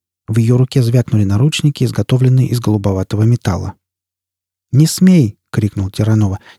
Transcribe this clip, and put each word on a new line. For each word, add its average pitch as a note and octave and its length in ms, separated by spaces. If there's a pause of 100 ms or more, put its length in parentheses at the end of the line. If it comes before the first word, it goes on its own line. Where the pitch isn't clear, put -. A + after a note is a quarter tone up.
(300)
В A2 80
её A#2 200
руке C3 240
звякнули A2+ 440
наручники, C3+ 580
изготовленные B2+ 640
из A#2+ 140
голубоватого G2+ 600
металла. G2 500 (1000)
«Не D3 160
смей!» F3 500 (160)
Крикнул G2+ 380
Тиранова. G#2+ 480 (200)